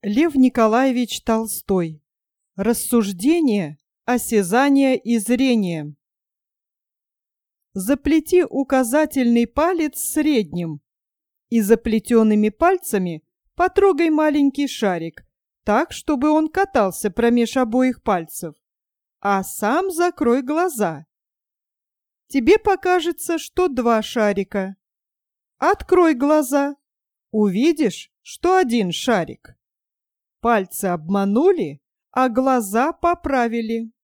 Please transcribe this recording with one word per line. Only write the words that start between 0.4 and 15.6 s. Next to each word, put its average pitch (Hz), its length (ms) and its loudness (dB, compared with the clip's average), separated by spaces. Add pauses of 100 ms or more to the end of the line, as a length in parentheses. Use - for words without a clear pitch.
Толстой. 190 800 -4 (520)
Рассуждение, 208 1200 0 (260)
осязание 247 920 2
и 233 220 -2
зрение. 202 800 0 (1800)
Заплети 285 720 2
указательный 262 1000 0
палец 320 520 -2
средним 175 800 -2 (680)
и 233 120 2
заплетенными 220 880 2
пальцами 208 760 -2 (300)
потрогай 359 560 2
маленький 285 580 0
шарик, 170 580 -6 (380)